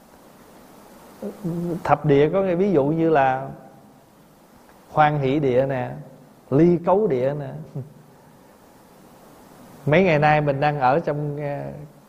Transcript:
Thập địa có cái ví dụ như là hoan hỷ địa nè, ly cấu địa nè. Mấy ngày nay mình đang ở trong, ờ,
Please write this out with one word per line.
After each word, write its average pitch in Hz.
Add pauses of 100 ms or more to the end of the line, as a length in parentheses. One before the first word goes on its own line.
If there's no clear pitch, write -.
(1800)
Thập 147
địa 143
có 196
cái 180
ví 196
dụ 139
như 160
là 135 (1400)
hoan 151
hỷ 135
địa 135
nè, 127 (600)
ly 165
cấu 196
địa 135
nè. 143 (2000)
Mấy 156
ngày 160
nay 151
mình 143
đang 147
ở 131
trong, 147
ờ, 143 (360)